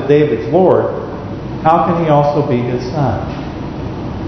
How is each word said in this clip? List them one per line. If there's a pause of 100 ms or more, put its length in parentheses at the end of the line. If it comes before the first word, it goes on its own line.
(120)
David's
Lord, (720)
how
can
he
also
be
his
son? (1040)